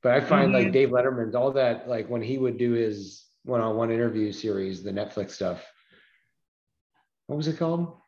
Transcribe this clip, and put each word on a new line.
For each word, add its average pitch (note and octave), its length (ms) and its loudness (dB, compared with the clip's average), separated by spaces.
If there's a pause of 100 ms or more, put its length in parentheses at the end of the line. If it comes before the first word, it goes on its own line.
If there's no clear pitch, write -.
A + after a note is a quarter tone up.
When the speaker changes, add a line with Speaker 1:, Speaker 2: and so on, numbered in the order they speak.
Speaker 1:
But B2 120 4
I C3+ 60 4
find, C#3 320 4
like, B2+ 120 6
Speaker 2:
Mm-hmm. - 80 2
Speaker 1:
Dave C3+ 180 4
Letterman's, B2 460 0
all B2+ 160 2
that, B2+ 360 0
like, A2+ 220 -4
when A#2 140 -2
he C3 160 -4
would A#2+ 180 0
do A#2+ 140 2
his G#2+ 520 -2 (200)
one-on-one A2+ 480 0
interview A2 400 0
series, F#2+ 500 -4
the G2 100 -8
Netflix G2+ 400 -6
stuff. F2+ 320 -6 (1600)
What C#3 100 -6
was D3+ 100 -4
it D#3+ 120 -4
called? E3+ 380 -4 (100)